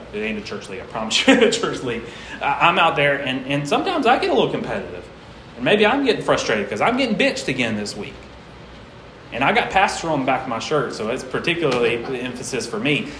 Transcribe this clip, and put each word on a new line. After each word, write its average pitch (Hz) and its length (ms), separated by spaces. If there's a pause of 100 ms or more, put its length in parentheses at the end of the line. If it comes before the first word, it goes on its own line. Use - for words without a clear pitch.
(140)
it 104 40
ain't 107 200
a 101 40
church 101 280
league. 92 100
I 85 40
promise 110 420
you 262 80
<laughs> - 0
it's - 240
a - 20
church 151 220
league. 120 220 (360)
I, 139 280
I'm 180 100
out 165 180
there, 143 200
and, 131 280
and 143 240
sometimes 302 380
I 247 120
get 381 120
a 311 40
little 170 160
competitive. 98 560 (500)
And 123 80
maybe 208 220
I'm 277 180
getting 220 180
frustrated 123 460
'cause 107 120
I'm 208 160
getting 240 200
benched 262 320
again 123 280
this 104 180
week. 98 200 (1160)
And 120 140
I 170 80
got - 180
pastor 196 380
on 151 120
the 127 60
back 131 160
of - 60
my 117 100
shirt, 127 360
so 110 160
it's 123 120
particularly 123 720
the 123 220
emphasis 120 480
for 107 140
me. 135 280 (120)